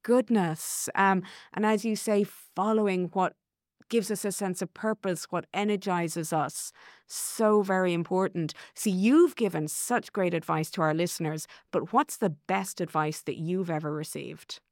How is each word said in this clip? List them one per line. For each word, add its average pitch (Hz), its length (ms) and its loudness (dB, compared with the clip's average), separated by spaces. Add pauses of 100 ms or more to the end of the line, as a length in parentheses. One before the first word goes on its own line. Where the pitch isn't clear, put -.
goodness. 214 920 0
Um, 190 280 4 (300)
and 214 120 -2
as 214 200 2
you 220 100 0
say, 208 280 2
following 196 920 0
what 185 220 0 (540)
gives 214 220 0
us 202 140 -4
a 202 60 -2
sense 185 300 -4
of 175 120 -6
purpose, 196 580 -4
what 175 220 -4
energizes 180 800 -2
us. 147 380 -2 (360)
So 214 540 2
very 185 320 2
important. 185 600 0 (200)
So - 160 -2
you've 247 460 6
given 175 320 0
such - 460 -4
great 180 200 2
advice 160 380 -2
to 180 100 -4
our 156 120 4
listeners, 160 540 -2 (240)
but - 220 -2
what's 277 240 0
the 202 120 0
best 190 520 -4
advice 156 420 -2
that - 140 -6
you've 175 320 -2
ever 151 240 -2
received? 151 680 -10 (100)